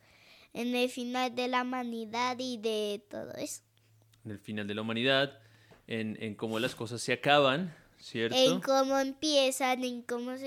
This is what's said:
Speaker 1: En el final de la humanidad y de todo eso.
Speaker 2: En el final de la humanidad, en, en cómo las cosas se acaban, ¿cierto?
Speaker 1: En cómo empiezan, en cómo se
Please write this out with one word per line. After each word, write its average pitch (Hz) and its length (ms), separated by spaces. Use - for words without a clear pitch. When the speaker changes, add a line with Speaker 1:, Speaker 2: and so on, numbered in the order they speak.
Speaker 1:
En 247 220
el 247 140
final 254 460
de 247 140
la 254 140
humanidad 240 800
y 254 160
de 214 520
todo - 260
eso. - 280
Speaker 2:
En 110 80
el 101 80
final 107 260
de 104 80
la 107 80
humanidad, 131 560
en, 110 340
en 110 140
cómo 110 240
las 123 160
cosas 117 280
se 131 100
acaban, 147 640
¿cierto? 117 400
Speaker 1:
En 220 220
cómo 269 380
empiezan, 269 840
en 247 180
cómo 240 340
se 269 100